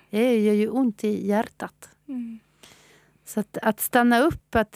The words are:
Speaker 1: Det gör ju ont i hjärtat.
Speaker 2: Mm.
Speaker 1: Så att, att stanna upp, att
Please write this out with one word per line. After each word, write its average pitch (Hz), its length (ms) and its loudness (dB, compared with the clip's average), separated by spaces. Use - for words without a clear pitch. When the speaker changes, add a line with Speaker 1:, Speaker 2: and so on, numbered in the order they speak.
Speaker 1:
Det 226 300 2
gör 208 140 2
ju 214 140 0
ont 240 360 -2
i 196 220 -2
hjärtat. - 600 -4
Speaker 2:
Mm. 233 300 -10
Speaker 1:
Så - 160 -6
att, - 220 -8
att 214 180 0
stanna 240 400 4
upp, - 340 -2
att 220 220 0